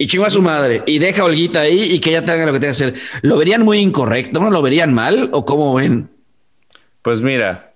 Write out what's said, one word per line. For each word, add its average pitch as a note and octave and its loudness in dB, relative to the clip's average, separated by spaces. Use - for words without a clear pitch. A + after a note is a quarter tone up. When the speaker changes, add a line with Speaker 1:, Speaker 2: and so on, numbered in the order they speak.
Speaker 1:
Y C#3+ -2
chingo F#3 0
a G#3+ 0
su G3 2
madre, C#3+ 0
y D3+ 0
deja F#3+ 0
a - 2
Olguita E3 0
ahí E3 2
y E3+ 0
que D#3+ -2
ella E3 0
tenga E3 -2
lo D3 0
que C3+ 0
tenga C#3+ -2
que C#3 -2
hacer. B2+ -2
¿Lo C#3+ 2
verían F#3+ 2
muy G#3 2
incorrecto? D3 0
¿Lo F3+ 2
verían C#3+ 2
mal? C#3+ 0
¿O - -2
cómo C#3+ 0
ven? B2 0
Speaker 2:
Pues A#2 -2
mira, A#2 -4